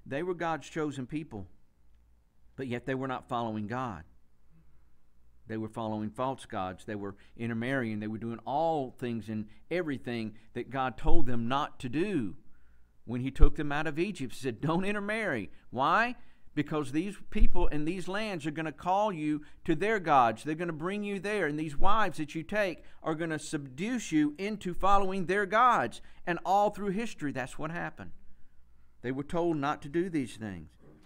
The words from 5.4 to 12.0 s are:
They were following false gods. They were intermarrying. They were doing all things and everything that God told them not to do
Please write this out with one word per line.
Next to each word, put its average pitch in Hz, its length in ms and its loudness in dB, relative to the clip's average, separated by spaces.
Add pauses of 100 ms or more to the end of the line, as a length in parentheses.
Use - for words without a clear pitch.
They 113 100 -10
were 110 120 -8
following 107 420 -6
false 127 340 -6
gods. 95 400 -10
They 110 80 -10
were 101 220 -8 (200)
intermarrying. 117 640 -6
They 107 80 -8
were 110 120 -8
doing 117 260 -10
all 147 460 -4
things 117 360 -8
and 107 200 -8 (240)
everything 120 640 -6 (180)
that 120 160 -10
God 127 280 -6
told 147 280 12
them 120 220 4
not 139 320 -4
to 127 100 -10
do 143 460 -4 (680)